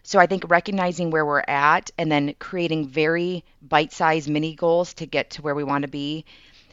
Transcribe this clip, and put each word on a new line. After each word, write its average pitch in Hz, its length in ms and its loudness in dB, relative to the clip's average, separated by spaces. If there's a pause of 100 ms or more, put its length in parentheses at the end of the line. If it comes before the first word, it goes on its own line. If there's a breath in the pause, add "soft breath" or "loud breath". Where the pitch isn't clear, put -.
So 196 160 4
I 175 60 10
think 180 240 -4
recognizing 175 640 0
where 156 140 4
we're 143 220 0
at 147 500 2
and 160 140 0
then 147 280 0
creating 160 480 -4
very 165 580 -2 (160)
bite-sized 156 680 0
mini 156 240 -2
goals 170 420 0
to 160 100 -10
get 139 260 -4
to - 100 -16
where 147 140 -4
we 147 80 -4
wanna 143 240 -2
be, 147 380 -8 (480 soft breath)